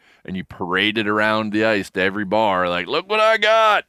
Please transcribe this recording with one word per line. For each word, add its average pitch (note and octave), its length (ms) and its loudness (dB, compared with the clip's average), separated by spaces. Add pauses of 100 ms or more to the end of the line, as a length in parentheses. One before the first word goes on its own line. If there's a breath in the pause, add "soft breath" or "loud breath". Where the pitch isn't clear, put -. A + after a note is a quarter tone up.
(260 soft breath)
and F#2 100 -10
you F#2 80 -8
parade F#2+ 540 -2
it G#2+ 100 -2
around G#2+ 460 0
the G#2+ 100 0
ice G#2+ 280 0
to F#2+ 100 -2
every G2 240 -2
bar, F#2+ 420 2
like, F2 200 -2
"Look D#3+ 200 -4
what G#3+ 120 -2
I A3 180 2
got!" G#3+ 520 2